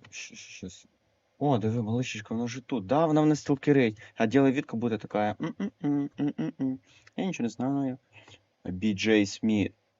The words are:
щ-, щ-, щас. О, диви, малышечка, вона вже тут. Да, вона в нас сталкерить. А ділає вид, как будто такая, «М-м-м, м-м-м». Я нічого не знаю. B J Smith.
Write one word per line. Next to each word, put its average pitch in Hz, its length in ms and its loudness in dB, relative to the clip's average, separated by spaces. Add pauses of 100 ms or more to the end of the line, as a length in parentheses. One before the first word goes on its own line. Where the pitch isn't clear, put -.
(120)
щ-, - 240 -16
щ-, - 160 -20
щас. - 360 -16 (520)
О, 139 200 2
диви, 110 220 0
малышечка, 113 540 -4
вона 117 100 -2
вже 123 160 -8
тут. 113 260 -4
Да, 147 200 4
вона 156 140 4
в 151 60 4
нас 151 140 2
сталкерить. 135 600 2 (160)
А 113 100 2
ділає 135 260 4
вид, 143 140 -2
как 113 140 -6
будто 113 180 -2
такая, 104 420 -2
«М-м-м, 147 680 -4 (100)
м-м-м». 139 580 -4 (380)
Я 170 80 -4
нічого 170 200 -4
не 117 40 -2
знаю. 131 500 -4 (680)
B 92 300 -2
J 107 260 4
Smith. 104 520 0 (280)